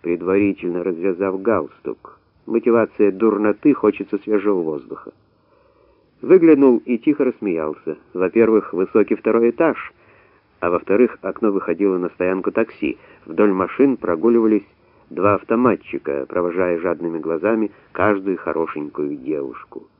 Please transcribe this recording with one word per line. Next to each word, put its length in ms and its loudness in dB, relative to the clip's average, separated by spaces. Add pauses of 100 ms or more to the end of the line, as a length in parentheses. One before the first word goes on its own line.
предварительно 800 -2
развязав 560 -4
галстук. 800 -6 (240)
Мотивация 680 0
дурноты, 640 2
хочется 460 -2
свежего 420 -2
воздуха. 520 -8 (1080)
Выглянул 640 6
и 140 -2
тихо 260 0
рассмеялся. 720 -4 (160)
Во-первых, 600 2
высокий 400 0
второй 340 0
этаж, 460 -2 (680)
а 100 -2
во-вторых, 520 0
окно 280 -2
выходило 460 -2
на 140 -4
стоянку 420 -4
такси. 460 -4 (260)
Вдоль 280 2
машин 440 0
прогуливались 680 0 (420)
два 260 0
автоматчика, 920 -2
провожая 500 -2
жадными 400 -4
глазами 520 -2 (220)
каждую 440 -2
хорошенькую 800 -6
девушку. 720 -10 (120)